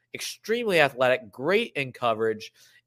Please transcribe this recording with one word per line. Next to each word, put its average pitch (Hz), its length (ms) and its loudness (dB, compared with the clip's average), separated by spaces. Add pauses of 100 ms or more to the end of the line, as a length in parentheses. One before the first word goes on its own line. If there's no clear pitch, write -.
(120)
extremely 214 680 -2
athletic, 127 500 2
great 185 460 -2
in 131 160 -4
coverage. 110 600 -2 (340)